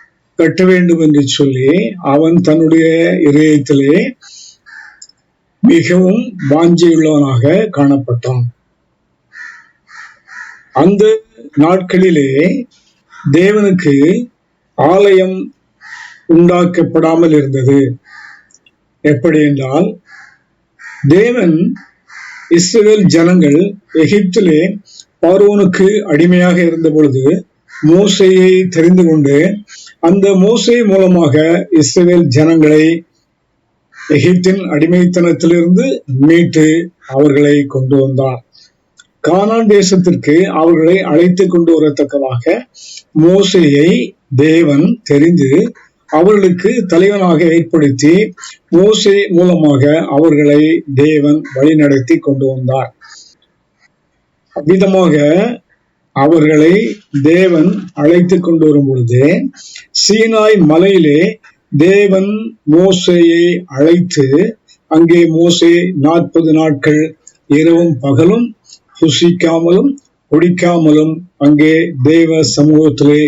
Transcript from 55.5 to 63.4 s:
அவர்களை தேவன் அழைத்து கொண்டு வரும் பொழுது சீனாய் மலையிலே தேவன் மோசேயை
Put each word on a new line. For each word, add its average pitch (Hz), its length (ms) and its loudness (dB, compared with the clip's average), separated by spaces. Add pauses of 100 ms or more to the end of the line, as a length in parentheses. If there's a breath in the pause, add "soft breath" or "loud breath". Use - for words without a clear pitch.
அவர்களை 156 580 2 (500)
தேவன் 175 460 2 (260)
அழைத்து 175 420 0
கொண்டு 165 280 -2
வரும் 143 240 0
பொழுது 123 320 -2 (760 loud breath)
சீனாய் 214 640 2
மலையிலே 160 580 2 (500 soft breath)
தேவன் 190 580 0 (420)
மோசேயை 175 760 2 (220)